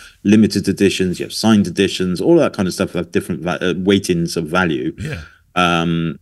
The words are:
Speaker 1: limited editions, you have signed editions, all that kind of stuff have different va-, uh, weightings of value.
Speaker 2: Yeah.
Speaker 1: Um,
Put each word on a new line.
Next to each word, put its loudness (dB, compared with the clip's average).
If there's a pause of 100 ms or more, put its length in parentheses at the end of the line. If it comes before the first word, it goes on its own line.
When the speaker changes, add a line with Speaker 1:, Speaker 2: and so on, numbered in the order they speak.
(240)
Speaker 1:
limited 4
editions, 0
you -6
have -12
signed 2
editions, -2
all 4
that 2
kind -2
of -4
stuff -4
have -6
different -4
va-, -4
uh, 0
weightings 0
of -6
value. -2
Speaker 2:
Yeah. -8 (320)
Speaker 1:
Um, 0